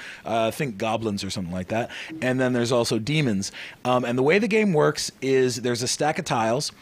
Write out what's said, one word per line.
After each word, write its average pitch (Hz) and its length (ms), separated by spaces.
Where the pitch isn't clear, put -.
uh, 113 240
think 117 300
goblins 110 440
or 98 60
something 90 240
like 92 140
that. 113 240
And 127 160
then 127 140
there's 120 180
also 120 260
demons. 113 540
Um, 123 180
and 123 140
the 127 60
way 165 160
the 233 80
game 208 260
works 151 380
is 127 360
there's 120 260
a 123 40
stack 151 300
of 180 80
tiles, 120 460